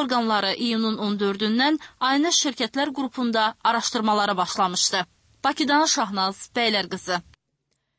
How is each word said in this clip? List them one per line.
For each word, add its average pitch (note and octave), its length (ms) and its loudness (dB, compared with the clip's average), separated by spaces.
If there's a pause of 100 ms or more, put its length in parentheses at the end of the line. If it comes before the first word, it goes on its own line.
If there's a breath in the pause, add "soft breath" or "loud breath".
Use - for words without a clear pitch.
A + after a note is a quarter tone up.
orqanları A3+ 540 0
iyunun A3+ 420 -2
on G#3 240 -2
dördündən A3 580 0 (220 loud breath)
A C4 160 2
N D#4+ 160 2
S - 160 2
Şirkətlər C4+ 460 -2
Qrupunda A#3 600 -2 (100)
araşdırmalara G#3+ 720 2
başlamışdı. F3+ 680 0 (400)
Bakıdan C#4+ 400 2
Şahnaz G3 720 -2
Bəylər G#3 320 0
qızı. F#3 320 -4 (800)